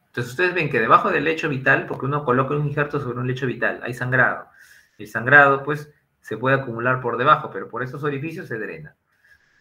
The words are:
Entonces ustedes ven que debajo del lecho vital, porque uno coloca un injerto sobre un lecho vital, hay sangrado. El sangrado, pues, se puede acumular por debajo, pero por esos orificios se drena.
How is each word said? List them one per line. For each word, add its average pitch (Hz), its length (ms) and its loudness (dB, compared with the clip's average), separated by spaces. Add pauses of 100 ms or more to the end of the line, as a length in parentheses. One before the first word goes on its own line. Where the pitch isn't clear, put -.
Entonces - 260 -8
ustedes 180 220 0
ven 165 140 0
que 123 120 2
debajo 160 300 4
del 147 140 0
lecho 160 240 -2
vital, 139 380 2
porque - 200 -6
uno 143 180 -2
coloca 135 300 2
un 147 120 0
injerto 143 340 -2
sobre 123 180 -6
un 123 80 -4
lecho 131 200 -4
vital, 104 360 -2
hay 120 120 -8
sangrado. 123 540 0 (500)
El 104 80 -14
sangrado, 139 560 6
pues, 147 280 -6 (300)
se - 160 -8
puede 131 200 2
acumular 127 440 -2
por 117 160 -4
debajo, 143 340 2
pero - 180 -10
por 117 140 -8
esos 135 220 -8
orificios 156 440 -6
se 113 100 -6
drena. 82 380 -12 (640)